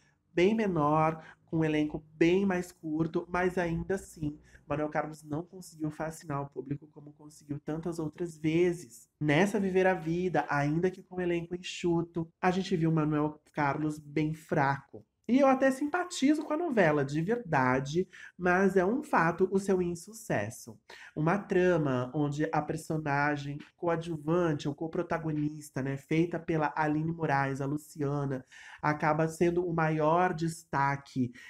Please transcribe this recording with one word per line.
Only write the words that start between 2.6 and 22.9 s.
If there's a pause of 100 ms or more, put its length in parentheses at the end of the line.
curto,
mas
ainda
assim, (280)
Manuel
Carlos
não
conseguiu
fascinar
o
público
como
conseguiu
tantas
outras
vezes. (100)
Nessa
Viver
a
Vida,
ainda
que
com
um
elenco
enxuto, (140)
a
gente
viu
Manuel (140)
Carlos
bem
fraco. (240)
E
eu
até
simpatizo
com
a
novela,
de
verdade, (280)
mas
é
um
fato
o
seu
insucesso. (380)
Uma
trama
onde
a
personagem (200)